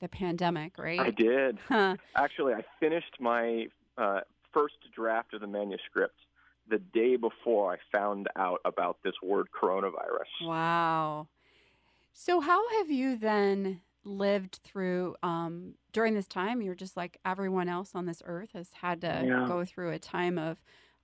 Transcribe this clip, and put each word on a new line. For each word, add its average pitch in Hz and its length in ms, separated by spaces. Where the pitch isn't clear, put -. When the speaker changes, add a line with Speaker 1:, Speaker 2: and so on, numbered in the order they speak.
Speaker 1:
the 180 80
pandemic, 170 680
right? 170 200
Speaker 2:
I - 120
did. 165 560
Speaker 1:
Huh. 196 300
Speaker 2:
Actually, 139 380
I 107 100
finished 165 400
my, 117 480
uh, 98 240
first 147 220
draft 113 400
of 104 60
the 104 60
manuscript 101 680
the 110 120
day 113 360
before 110 580
I 87 40
found 101 400
out 90 300
about 90 380
this 92 180
word 98 300
coronavirus. - 760
Speaker 1:
Wow. 160 840
So 359 260
how 359 280
have 339 100
you 262 280
then 196 640
lived 202 580
through, 180 580
um, 170 520
during 220 220
this 202 140
time? 214 340
You're 185 140
just 190 220
like 180 280
everyone 190 440
else 180 240
on 180 120
this 170 200
earth 175 280
has 175 180
had 175 300
to 165 260
Speaker 2:
Yeah. 127 200
Speaker 1:
go 175 180
through 175 260
a 156 80
time 175 380
of 165 260